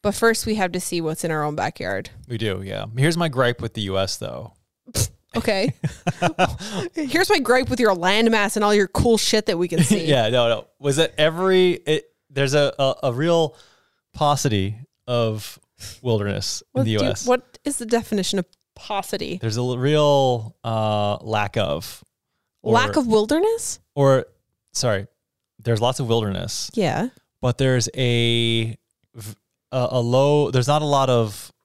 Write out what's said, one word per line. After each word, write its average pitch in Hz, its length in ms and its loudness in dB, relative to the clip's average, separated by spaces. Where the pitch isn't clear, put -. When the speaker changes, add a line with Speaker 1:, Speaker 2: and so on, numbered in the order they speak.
Speaker 1:
But 202 100 0
first, 226 320 0
we 214 100 -2
have 190 180 -2
to 180 80 -4
see 175 180 -4
what's 160 240 -4
in 165 80 -2
our 151 120 -2
own 151 120 -4
backyard. 98 540 -6
Speaker 2:
We 120 100 -8
do, 101 280 -2
yeah. 101 200 -8
Here's 160 200 2
my 170 120 -2
gripe 123 320 0
with 117 140 -8
the 113 80 -4
U 95 140 -2
S, 95 200 -2
though. 64 360 -12
Speaker 1:
Okay. 208 340 0
Speaker 2:
<laughs> 190 720 -2
Speaker 1:
Here's 311 360 -2
my 403 100 4
gripe 247 300 2
with 247 100 -2
your 220 160 4
landmass 202 600 2
and 208 100 2
all 208 80 4
your 202 140 4
cool 233 300 2
shit - 280 0
that 180 120 0
we 175 100 0
can 165 120 -2
Speaker 2:
<laughs> 170 40 6
Speaker 1:
see. 175 220 2
Speaker 2:
Yeah, 127 240 4
no, 120 200 4
no. 110 180 -2
Was 139 180 0
that 160 200 0
every, 180 540 4
it, 156 200 -2
there's 135 240 -2
a, 143 240 2
a, 135 260 2
a 131 100 0
real 160 420 0
paucity 110 640 0
of 113 500 -4
wilderness 101 640 -2
Speaker 1:
What 262 80 0
Speaker 2:
in - 40 2
the 110 120 0
Speaker 1:
do, 98 80 0
Speaker 2:
U - 60 0
S. - 140 -8
Speaker 1:
what 247 380 -2
is 285 140 -4
the 240 80 -8
definition 214 540 -2
of 180 60 -4
paucity? - 640 -8
Speaker 2:
There's 113 200 -4
a 123 40 -2
l-, 127 160 -2
real, 135 880 2
uh, 107 580 0
lack 107 360 -2
of. - 460 -4
Or 214 100 0
Speaker 1:
Lack 247 220 2
of 269 120 2
wilderness? 294 720 0
Speaker 2:
Or, 135 300 4
sorry, 107 340 -2
there's 113 220 0
lots 123 180 0
of 131 80 -4
wilderness. 104 680 -2
Speaker 1:
Yeah. 196 320 0
Speaker 2:
But 123 160 0
there's 127 380 0
a 117 840 0
v-, 107 200 -16
a, 127 200 -2
a 127 100 0
low, 139 500 4
there's 123 160 2
not 151 160 2
a - 20 -2
lot 135 240 2
of 113 420 -2